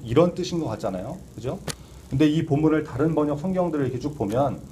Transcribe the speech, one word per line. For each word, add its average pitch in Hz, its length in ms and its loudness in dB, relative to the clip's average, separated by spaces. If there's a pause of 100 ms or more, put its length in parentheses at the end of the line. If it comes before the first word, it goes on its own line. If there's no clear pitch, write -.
이런 156 300 4
뜻인 170 260 -4
것 151 60 -2
같잖아요. 107 520 -4 (160)
그죠? 131 240 -6 (500)
근데 139 200 4
이 156 180 2
본문을 156 380 4
다른 156 300 0
번역 147 260 0
성경들을 175 440 0
이렇게 127 140 -2
쭉 147 180 -6
보면 113 440 0 (120)